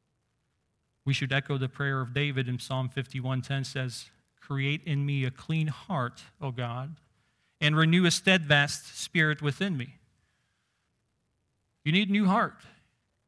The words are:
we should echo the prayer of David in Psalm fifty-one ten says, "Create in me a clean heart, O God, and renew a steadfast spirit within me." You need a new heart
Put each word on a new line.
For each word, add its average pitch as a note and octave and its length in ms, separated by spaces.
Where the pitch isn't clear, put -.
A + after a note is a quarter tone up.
we C#3 80
should C3 200
echo C#3 240
the C3 120
prayer C#3 320
of B2 120
David C3+ 340
in B2 120
Psalm C3 300
fifty-one B2+ 520
ten C3+ 220
says, B2+ 460
"Create C#3 440
in C#3+ 220
me C#3 200
a B2 60
clean D#3+ 360
heart, C3 560
O C#3 100
God, B2 440
and D3+ 140
renew D#3+ 300
a E3+ 60
steadfast D3+ 760
spirit D#3 440
within D3+ 360
me." B2 220
You D3+ 80
need G3 180
a G3 40
new G#3 120
heart F#3+ 400